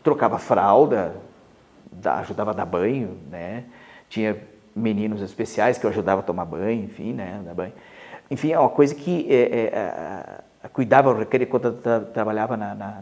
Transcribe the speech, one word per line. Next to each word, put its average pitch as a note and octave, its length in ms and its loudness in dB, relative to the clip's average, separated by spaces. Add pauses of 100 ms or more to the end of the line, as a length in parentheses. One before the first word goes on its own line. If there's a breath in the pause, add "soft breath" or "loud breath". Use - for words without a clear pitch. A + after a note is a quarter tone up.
Trocava - 360 2
fralda, G2+ 760 4 (800)
da-, F2 280 -2
ajudava G2+ 300 -6
a G#2 40 -2
dar F#2+ 120 -6
banho, F#2+ 500 -2 (140)
né? F2+ 340 -10 (440 loud breath)
Tinha G#2+ 280 -2 (380)
meninos G#2+ 480 -2
especiais A2 560 0
que - 80 0
eu G#2 40 0
ajudava F#2+ 300 2
a - 40 -6
tomar F2 220 -4
banho, G2 380 -4
enfim, G#2 280 -10
né? G2+ 320 -10
Dar E2+ 100 -14
banho. F2+ 180 -8 (580 loud breath)
Enfim, C#3+ 220 -2
é E3 60 2
uma C3+ 120 6
coisa C#3+ 240 4
que, F3 360 -4
é, A#2+ 420 4
é, G2+ 60 -2
a, F2 640 -8 (240)
a, - 40 -14
cuidava, C3 420 4
eu A#2 80 4
recre-, B2 280 0
quando B2 200 0
eu A2+ 80 0
tra-, A#2 260 0
trabalhava G#2+ 560 -2
na, G2+ 180 -6
na, G#2 120 -10 (160)